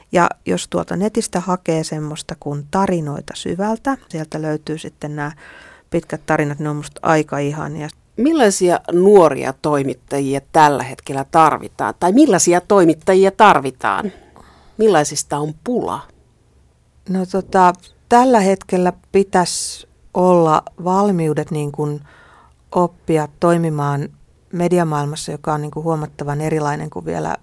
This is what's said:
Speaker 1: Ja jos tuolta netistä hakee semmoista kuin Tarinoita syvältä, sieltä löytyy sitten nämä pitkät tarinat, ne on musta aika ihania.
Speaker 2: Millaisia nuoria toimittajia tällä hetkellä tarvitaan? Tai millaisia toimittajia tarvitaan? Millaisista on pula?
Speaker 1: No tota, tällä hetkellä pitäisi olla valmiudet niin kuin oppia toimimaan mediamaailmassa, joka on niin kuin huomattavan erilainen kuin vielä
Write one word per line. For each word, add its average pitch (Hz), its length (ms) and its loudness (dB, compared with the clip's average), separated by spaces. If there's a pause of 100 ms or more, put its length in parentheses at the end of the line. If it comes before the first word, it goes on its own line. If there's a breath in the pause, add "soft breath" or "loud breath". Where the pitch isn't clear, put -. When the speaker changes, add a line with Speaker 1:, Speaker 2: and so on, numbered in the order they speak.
(120)
Speaker 1:
Ja 170 180 2 (160)
jos - 220 -4
tuolta - 280 -4
netistä 208 440 -4
hakee 165 440 -4
semmoista 151 560 -10
kuin 147 300 -8
Tarinoita 175 640 -4
syvältä, 220 600 -6 (120)
sieltä 156 340 -10
löytyy 156 360 -6
sitten - 380 -12
nämä 147 160 -8 (580 loud breath)
pitkät 165 360 -6
tarinat, 147 320 0
ne 151 120 -6
on 147 60 -6
musta 143 260 -14
aika 156 360 0
ihania. 151 500 -6 (280)
Speaker 2:
Millaisia 220 640 2 (120)
nuoria 165 680 4
toimittajia 139 800 -2 (120)
tällä 147 300 6
hetkellä 135 480 -8
tarvitaan? 139 720 2
Tai 175 120 2
millaisia 190 480 4
toimittajia 190 680 4
tarvitaan? 143 840 2 (680 soft breath)
Millaisista 156 600 0
on 151 160 -6 (100)
pula? 127 360 -4 (1080)
Speaker 1:
No 185 180 -4
tota, 185 460 2 (360)
tällä 240 320 4
hetkellä 185 520 0 (200)
pitäisi - 760 -2 (260)
olla 175 480 4 (220)
valmiudet 170 640 0
niin 147 220 -6
kuin 147 280 -6 (720 soft breath)
oppia 170 560 -2 (120)
toimimaan 151 680 0 (440)
mediamaailmassa, 160 800 -2
joka 151 220 -6
on 151 80 -4
niin 151 80 -10
kuin 156 140 -10
huomattavan 151 560 -6
erilainen 151 500 -4
kuin 165 140 -12
vielä 165 380 -6